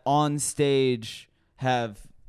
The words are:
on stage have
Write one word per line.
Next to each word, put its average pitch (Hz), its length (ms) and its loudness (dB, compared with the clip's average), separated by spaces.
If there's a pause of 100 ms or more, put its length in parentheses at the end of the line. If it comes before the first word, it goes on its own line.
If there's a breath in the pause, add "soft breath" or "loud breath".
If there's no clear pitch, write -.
on 147 340 2
stage 131 880 0 (280)
have 120 420 -2 (300)